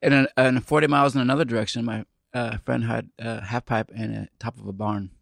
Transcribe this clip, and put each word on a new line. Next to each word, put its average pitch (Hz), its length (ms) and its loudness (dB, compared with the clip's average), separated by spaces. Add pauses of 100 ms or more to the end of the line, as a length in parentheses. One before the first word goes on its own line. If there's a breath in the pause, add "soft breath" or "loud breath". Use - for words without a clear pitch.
And, 139 120 4
uh, 135 120 6 (100)
and 127 280 4
forty 151 220 2
miles 143 280 4
in 135 60 2
another 135 240 2
direction, 117 400 -2
my, 110 200 -4 (280)
uh, 113 260 -4
friend 123 260 -2
had 113 340 -4
a 113 220 -8
half 117 260 -6
pipe 113 240 -2
in 110 220 -8
the 107 160 -8 (100)
top 117 200 -8
of 107 80 -16
a 101 60 -10
barn. 101 380 -4 (120)